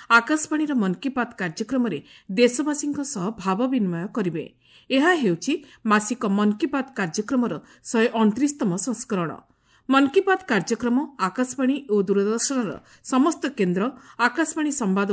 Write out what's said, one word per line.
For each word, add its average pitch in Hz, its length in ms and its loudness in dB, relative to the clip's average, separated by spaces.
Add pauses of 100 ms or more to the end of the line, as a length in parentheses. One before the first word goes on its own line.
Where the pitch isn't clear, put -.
ଆକାଶବାଣୀର 302 640 2
ମନ୍ 190 240 0
କୀ 277 160 -6
ବାତ୍ 240 240 -4
କାର୍ଯ୍ୟକ୍ରମରେ 190 640 -4 (280)
ଦେଶବାସୀଙ୍କ 285 720 0 (140)
ସହ 190 240 -4
ଭାବ 190 320 -2
ବିନିମୟ 185 400 -2
କରିବେ। 165 480 -6 (320)
ଏହା 277 220 4 (100)
ହେଉଛି 190 320 0 (320)
ମାସିକ 214 400 0 (120)
ମନ୍ 208 220 2
କୀ 330 140 -2
ବାତ୍ 262 240 -4
କାର୍ଯ୍ୟକ୍ରମର 202 640 -2 (240)
ଶହେ 233 240 2 (100)
ଅଣତିରିଶତମ 233 520 2 (160)
ସଂସ୍କରଣ। 185 440 -4 (580)
ମନ୍ 269 200 4
କୀ 381 160 2
ବାତ୍ 381 240 0
କାର୍ଯ୍ୟକ୍ରମ 233 480 0 (220)
ଆକାଶବାଣୀ 254 580 -2 (160)
ଓ 208 80 4
ଦୂରଦର୍ଶନର 202 800 0 (240)
ସମସ୍ତ 294 380 2 (100)
କେନ୍ଦ୍ର, 185 300 0 (340)
ଆକାଶବାଣୀ 302 540 0 (100)
ସମ୍ବାଦ 196 320 0